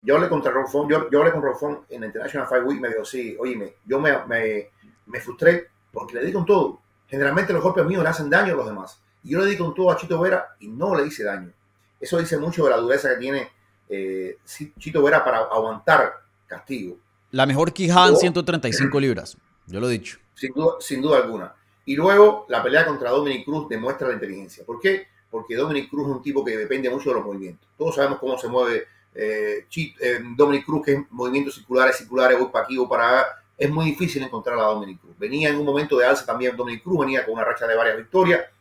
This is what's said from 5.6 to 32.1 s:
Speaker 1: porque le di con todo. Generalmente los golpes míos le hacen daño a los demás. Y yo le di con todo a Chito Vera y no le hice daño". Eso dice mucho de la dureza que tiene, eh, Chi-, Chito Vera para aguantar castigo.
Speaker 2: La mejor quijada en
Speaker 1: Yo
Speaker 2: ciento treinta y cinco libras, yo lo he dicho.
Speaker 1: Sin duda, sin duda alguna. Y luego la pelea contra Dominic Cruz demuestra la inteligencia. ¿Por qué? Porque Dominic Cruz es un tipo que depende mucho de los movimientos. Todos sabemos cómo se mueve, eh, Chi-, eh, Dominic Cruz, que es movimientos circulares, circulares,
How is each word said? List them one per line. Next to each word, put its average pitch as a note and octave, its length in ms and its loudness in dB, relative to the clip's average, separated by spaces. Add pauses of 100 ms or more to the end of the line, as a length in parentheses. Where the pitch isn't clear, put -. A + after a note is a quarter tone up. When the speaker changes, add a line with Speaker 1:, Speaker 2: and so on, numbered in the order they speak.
Speaker 1:
porque A2+ 220 -12
le A#2+ 100 -4
di F3+ 80 -4
con F3+ 140 -2
todo. F3+ 340 2 (260)
Generalmente C#3+ 460 0
los D#3+ 100 0
golpes F3 220 2
míos F3 180 0
le D#3+ 60 2
hacen D#3 220 -4
daño F#3 240 2
a - 20 0
los A#2+ 100 -2
demás. G2 340 -12 (240)
Y B2+ 60 -10
yo E3 100 0
le G3 60 2
di G3+ 100 0
con D#3+ 180 -4
todo F3+ 160 4
a - 60 2
Chito E3 240 -4
Vera F3+ 400 0
y G#2 80 -18
no D#3+ 260 -4
le C#3+ 120 0
hice - 180 -8
daño". G2 260 -8 (480)
Eso - 200 -2
dice E3 180 -2
mucho D#3+ 280 -2
de C3 60 6
la A#2+ 80 4
dureza C3+ 320 2
que B2 60 0
tiene, C3 320 -4 (400)
eh, F#2+ 560 -8
Chi-, - 320 -16
Chito D#3 260 -2
Vera D3+ 220 4
para B2 140 0
aguantar A2 760 0 (360)
castigo. G2 500 -10 (320)
Speaker 2:
La C3 160 2
mejor C#3+ 260 2
quijada F3+ 360 6
en F3+ 60 8
Speaker 1:
Yo - 40 8
Speaker 2:
ciento F3 260 2
treinta E3 240 -2
y A2 40 -2
cinco C3+ 260 0
libras, A#2+ 400 -2 (280)
yo F#2 120 -10
lo A#2+ 100 -2
he B2 40 0
dicho. - 260 -8 (160)
Speaker 1:
Sin C3 180 -8
duda, D#3+ 280 2
sin C3 200 -6
duda C#3+ 180 4
alguna. A2 360 -2 (300)
Y C3+ 100 -4
luego G3+ 540 8
la A#2+ 120 0
pelea C#3+ 260 4
contra C#3 240 -2
Dominic C#3 340 0
Cruz D3 240 -4
demuestra B2 400 -4
la A#2+ 60 -2
inteligencia. G2 500 -12
¿Por A#2 160 -12
qué? F#3+ 260 -2 (240)
Porque A2+ 240 -10
Dominic C#3+ 340 -4
Cruz C#3+ 200 -6
es C3+ 80 -4
un B2 60 -12
tipo C#3 220 -2
que A2+ 120 -4
depende B2+ 340 -4
mucho C#3 200 -4
de A#2+ 60 0
los G#2 80 -4
movimientos. G2 440 -12 (100)
Todos D#3+ 160 -4
sabemos C#3 240 0
cómo C3 180 -4
se B2 120 -8
mueve, A#2+ 380 0 (280)
eh, G#2+ 540 -4
Chi-, - 320 -8
eh, B2 200 0 (160)
Dominic C#3+ 280 4
Cruz, D3+ 200 -2
que C#3+ 100 2
es C#3 60 -2 (100)
movimientos B2+ 440 -4
circulares, B2+ 420 2
circulares, B2 420 4